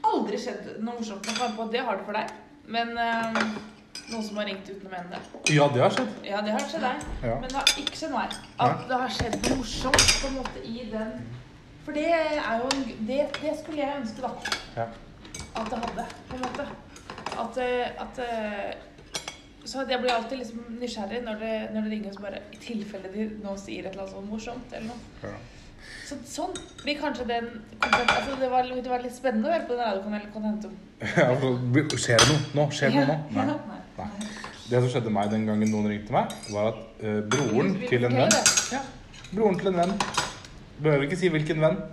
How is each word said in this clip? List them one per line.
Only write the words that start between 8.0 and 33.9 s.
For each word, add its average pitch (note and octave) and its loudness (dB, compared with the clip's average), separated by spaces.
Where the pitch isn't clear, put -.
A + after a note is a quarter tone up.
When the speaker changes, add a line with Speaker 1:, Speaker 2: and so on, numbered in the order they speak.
Speaker 1:
meg. - -2
At - 4
Speaker 2:
Nei. - -8
Speaker 1:
det B3+ 0
har B3+ -2
skjedd - 0
noe C4 2
morsomt, B3+ 4
på C#4 -2
en C4 -2
måte, - -6
i A#3 -8
den. A3 -4
For D#4 -8
det D4+ 2
er D4+ 2
jo C4 0
en, C4+ 0
det, C4+ 2
det D4+ -2
skulle D4+ -4
jeg C#4 -2
ønske, A#3+ -6
da. A#3+ -2
Speaker 2:
Ja. A#2 -2
Speaker 1:
At A3 -4
det A3+ -4
hadde, A#3 -4
på B3+ -12
en B3+ -6
måte. C4+ -4
At, - -4
eh, B3 0
at, G#3+ -8
eh, G#3+ -4
så C4 -4
jeg B3+ 0
blir B3 4
alltid A3+ -2
liksom A3+ -8
nysgjerrig A3 -4
når G#3+ -6
det, A3 -2
når G#3+ 0
det G#3+ 0
ringer, G3+ -4
så G3+ -12
bare, G3+ -8
i - -16
tilfelle G3 -6
de G#3+ -2
nå G3 -6
sier F#3+ -8
et F#3+ -6
eller F#3+ -8
annet F#3+ -10
sånn G3 -10
morsomt, A#3+ -8
eller A3 -8
noe. A#3 -10
Speaker 2:
Ja. G2+ -8
Speaker 1:
Så, C#4+ -8
sånn F4+ -6
blir D4 0
kanskje C#4 -2
den, A#3 0
altså, B3 2
det C4 2
var, B3+ 6
det B3+ -4
var B3 0
litt A#3+ -6
spennende B3 2
å - 4
høre E4 2
på B3 0
den A#3+ 0
radiokanalen G#3 -2
Contentum. G#3+ -4
Speaker 2:
<laughs> - 0
Ja, D3 8
for B2+ 2
bli-, B2+ 4
skjer A#2+ 4
det A2+ 10
noe? D3+ 6
Nå, C#3+ 4
skjer C#3 2
det - 6
noe C3+ 6
nå? D#3 2
Speaker 1:
Ja. A#3+ 2
Speaker 2:
Nei. D4 0